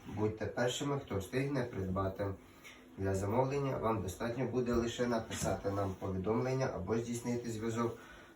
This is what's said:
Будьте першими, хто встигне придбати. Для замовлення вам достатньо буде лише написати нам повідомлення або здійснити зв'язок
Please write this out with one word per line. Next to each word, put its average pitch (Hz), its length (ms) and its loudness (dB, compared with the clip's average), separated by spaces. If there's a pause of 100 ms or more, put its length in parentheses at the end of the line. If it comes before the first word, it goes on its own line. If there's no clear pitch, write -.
(160)
Будьте 107 300 0
першими, 135 520 0
хто - 180 -4
встигне 135 460 0
придбати. 95 640 0 (720)
Для 98 160 2
замовлення 135 640 2
вам 104 260 2
достатньо 117 440 -2
буде 117 280 2
лише 117 320 2
написати 107 640 0
нам 98 280 0
повідомлення 113 760 2
або 95 240 0
здійснити 120 520 -2
зв'язок 113 480 0 (380)